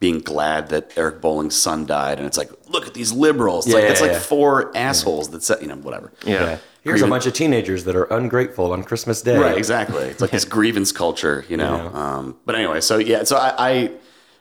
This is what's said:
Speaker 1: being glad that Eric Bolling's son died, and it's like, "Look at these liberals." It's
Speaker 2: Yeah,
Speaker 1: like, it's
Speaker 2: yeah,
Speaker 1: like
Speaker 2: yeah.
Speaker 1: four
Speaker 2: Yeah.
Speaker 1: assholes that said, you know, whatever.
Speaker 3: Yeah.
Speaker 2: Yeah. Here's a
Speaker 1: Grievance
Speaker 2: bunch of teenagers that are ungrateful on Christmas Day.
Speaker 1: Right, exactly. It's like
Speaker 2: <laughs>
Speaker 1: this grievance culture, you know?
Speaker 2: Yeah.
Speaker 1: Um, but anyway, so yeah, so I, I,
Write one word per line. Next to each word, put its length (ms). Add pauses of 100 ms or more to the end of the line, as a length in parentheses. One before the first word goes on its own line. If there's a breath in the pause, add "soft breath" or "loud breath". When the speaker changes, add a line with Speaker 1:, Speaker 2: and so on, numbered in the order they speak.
Speaker 1:
being 200
glad 480
that 280
Eric 240
Bolling's 360
son 280
died, 340
and 80
it's 120
like, 120 (180)
"Look 180
at 80
these 180
liberals." 540
It's 80
Speaker 2:
Yeah, 60
Speaker 1:
like, 100
it's 100
Speaker 2:
yeah, 60
Speaker 1:
like 80
Speaker 2:
yeah. 60
Speaker 1:
four 520
Speaker 2:
Yeah. 80 (100)
Speaker 1:
assholes 400
that 120
said, 180
you 60
know, 80
whatever. 380 (120)
Speaker 3:
Yeah. 100
Speaker 2:
Yeah. 220 (280 loud breath)
Here's 160
a 40
Speaker 1:
Grievance 60
Speaker 2:
bunch 160
of 80
teenagers 500
that 120
are 80
ungrateful 680
on 120
Christmas 380
Day. 140
Speaker 1:
Right, 220
exactly. 460
It's 180
like 80
Speaker 2:
<laughs> 80
Speaker 1:
this 60
grievance 480
culture, 560
you 80
know? 360
Speaker 2:
Yeah. 80 (160)
Speaker 1:
Um, 200 (100)
but 80
anyway, 260
so 180
yeah, 260
so 120
I, 220
I, 320 (500 soft breath)